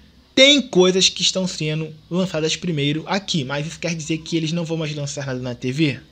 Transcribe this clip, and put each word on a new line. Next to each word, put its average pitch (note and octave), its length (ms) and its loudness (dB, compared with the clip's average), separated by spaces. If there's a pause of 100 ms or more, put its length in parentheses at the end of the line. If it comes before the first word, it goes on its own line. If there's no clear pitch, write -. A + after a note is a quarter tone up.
(340)
tem C#4 280 8
coisas F#3 480 4
que - 100 -6
estão F#3 260 0
sendo D#3 480 -4 (160)
lançadas E3 460 -2
primeiro D3+ 500 -2
aqui, F3 380 -2
mas C#3+ 220 -4
isso E3 120 -12
quer E3+ 160 -4
dizer D#3+ 240 -4
que D#3+ 160 -6
eles D#3+ 160 0
não E3+ 140 -2
vão D#3+ 140 -4
mais D3+ 160 -4
lançar C#3+ 320 -6
nada B2+ 140 -4
na B2+ 140 -6
T B2+ 160 -4
V? C#3 300 0 (120)